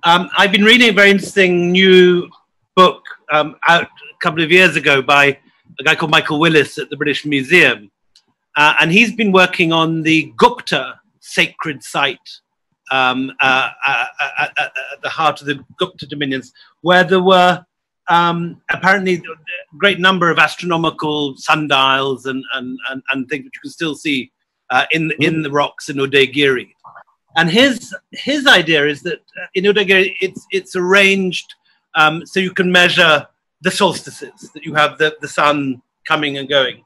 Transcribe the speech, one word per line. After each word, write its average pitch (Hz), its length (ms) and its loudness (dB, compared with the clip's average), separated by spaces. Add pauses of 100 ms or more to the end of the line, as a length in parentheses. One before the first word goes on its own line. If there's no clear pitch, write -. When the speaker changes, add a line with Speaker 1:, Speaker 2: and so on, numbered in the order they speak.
Speaker 1:
Um, 175 340 2
I've 190 140 4
been 196 120 2
reading 233 260 6
a 202 40 0
very 202 180 6
interesting 180 600 0
new 185 560 6 (480)
book, 185 280 4 (280)
um, 151 240 -2 (120)
out 170 160 4
a - 380 -20
couple 165 220 -2
of 151 80 0
years 180 240 4
ago 139 280 2
by 143 340 2 (420)
a 135 40 -14
guy 156 100 2
called 156 180 -2
Michael 156 280 -2
Willis 156 400 -2
at 143 100 -12
the 143 80 -12
British 147 280 -4
Museum. 135 680 0 (640)
Uh, 147 260 2
and 160 100 0
he's 214 240 2
been 214 160 -2
working 180 400 2
on 160 300 0
the 156 340 -2
Gupta 131 640 0 (200)
sacred - 640 -6
site, 139 340 -8 (760)
um, 131 480 -2
uh, 131 300 0 (160)
uh, 127 200 -2 (140)
uh, 147 60 -4 (140)
uh, 147 80 -4 (100)
uh, 143 100 -6 (260)
at 143 100 -20
the 135 60 -8
heart 151 320 -4
of 143 60 -12
the 139 160 -8 (140)
Gupta 180 300 -8
dominions, 139 460 -8 (280)
where 180 220 4
there 180 180 2
were, 180 420 4 (460)
um, 170 500 0 (120)
apparently 185 460 0
a - 600 -16
great 180 220 0
number 175 320 2
of 151 80 0
astronomical 156 1000 -2
sundials 135 880 -2
and, 131 180 -8 (120)
and, 127 240 -12 (100)
and, 135 220 -12
and 131 180 -6
things 139 160 -8
which 131 120 -20
you - 40 -20
can 139 80 -14
still 156 240 -8
see, 135 380 -6 (400)
uh, 135 200 0
in, 160 180 -2
Speaker 2:
Mm. 147 140 -4
Speaker 1:
in 160 200 -2
the 143 80 -6
rocks 143 380 -4
in 143 80 -8
Udaygiri. 139 720 0 (680)
And 165 160 2
his, 247 420 0 (180)
his 277 360 -6
idea 165 400 2
is 147 160 -6
that, 165 160 -8 (200)
uh, 185 140 -14
in 185 120 -2
Udaygiri, 196 540 2
it's, - 320 -8
it's 185 240 -6
arranged, 190 800 0 (400)
um, 156 320 0
so - 140 -4
you 185 140 -4
can 180 180 0
measure 170 560 2 (340)
the 165 80 -2
solstices, - 840 -6
that 151 80 -20
you 156 100 -10
have 151 240 0
the, 156 240 -2
the 147 60 -12
sun 143 560 -2 (240)
coming 147 320 -4
and 135 100 -12
going. 131 360 -2